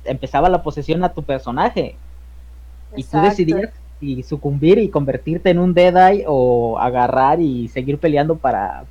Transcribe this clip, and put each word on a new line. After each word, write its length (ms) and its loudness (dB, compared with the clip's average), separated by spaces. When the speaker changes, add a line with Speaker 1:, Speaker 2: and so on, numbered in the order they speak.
Speaker 1:
empezaba 440 -2
la 120 2
posesión 420 -4
a 100 -2
tu 100 -10
personaje. 720 -4
Y 80 -8
tú 140 -8
Speaker 2:
Exacto. 120 4
Speaker 1:
decidías 400 0
si 240 -8
sucumbir 560 0
y 100 0
convertirte 600 -2
en 100 4
un 140 2
Deadeye 540 4
o 520 2
agarrar 600 2
y 300 -2
seguir 300 -4
peleando 380 0
para, 540 -4